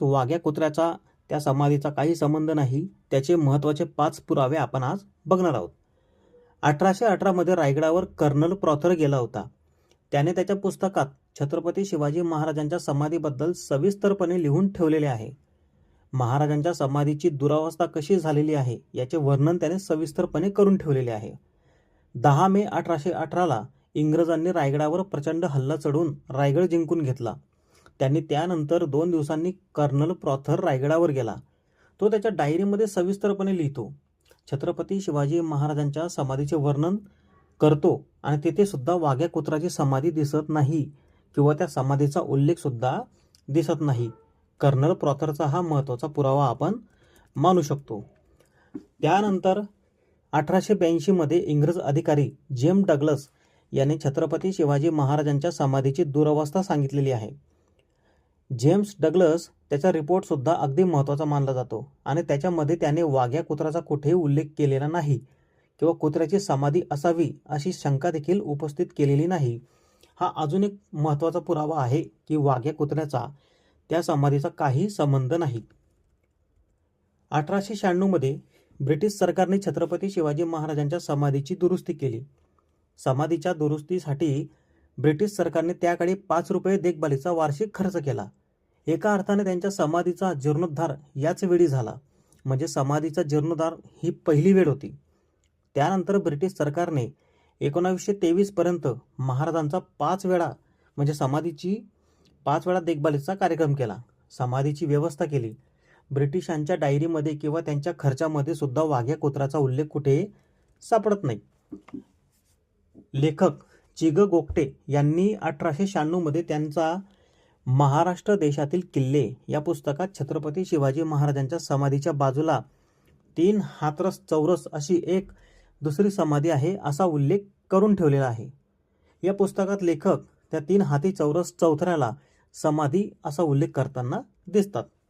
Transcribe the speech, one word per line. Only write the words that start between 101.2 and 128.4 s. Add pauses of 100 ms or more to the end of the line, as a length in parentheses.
पाच
वेळा
देखभालीचा
कार्यक्रम
केला, (420)
समाधीची
व्यवस्था
केली. (560)
ब्रिटिशांच्या
डायरीमध्ये
किंवा
त्यांच्या
खर्चामध्ये
सुद्धा
वाघ्या
कुत्राचा
उल्लेख
कुठे (480)
सापडत
नाही. (1700)
लेखक (460)
चिग
गोगटे
यांनी
अठराशे
शहाण्णव
मध्ये
त्यांचा (720)
महाराष्ट्र
देशातील (140)
किल्ले (160)
या
पुस्तकात (100)
छत्रपती
शिवाजी
महाराजांच्या
समाधीच्या
बाजूला (760)
तीन
हातरस (100)
चौरस
अशी
एक (500)
दुसरी
समाधी
आहे
असा
उल्लेख (320)
करून
ठेवलेला
आहे. (720)